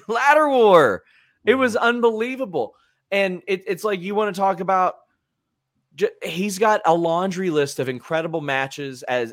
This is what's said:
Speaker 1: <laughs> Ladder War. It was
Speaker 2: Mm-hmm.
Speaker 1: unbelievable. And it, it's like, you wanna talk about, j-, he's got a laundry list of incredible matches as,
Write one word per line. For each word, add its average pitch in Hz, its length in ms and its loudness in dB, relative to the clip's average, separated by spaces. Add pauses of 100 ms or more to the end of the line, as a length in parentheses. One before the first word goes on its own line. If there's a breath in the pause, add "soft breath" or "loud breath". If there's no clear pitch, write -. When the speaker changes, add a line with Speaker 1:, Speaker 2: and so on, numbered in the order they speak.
Speaker 1:
<laughs> - 60 -20
Ladder 285 400 4
War. 180 560 6 (400 soft breath)
It 226 100 4
was 254 220 0
Speaker 2:
Mm-hmm. - 80 0
Speaker 1:
unbelievable. 233 920 -2 (380 soft breath)
And 190 340 -2
it, 190 220 -4
it's 196 160 -6
like, 202 160 -2
you 196 160 -6
wanna 208 160 -2
talk 190 260 -2
about, 185 380 0 (960)
j-, 160 160 -2 (140)
he's 190 340 -6
got 214 260 2
a 165 80 4
laundry 175 580 0
list 147 280 -2
of 127 100 -2
incredible 160 520 -4
matches 135 640 -6
as, 120 280 -2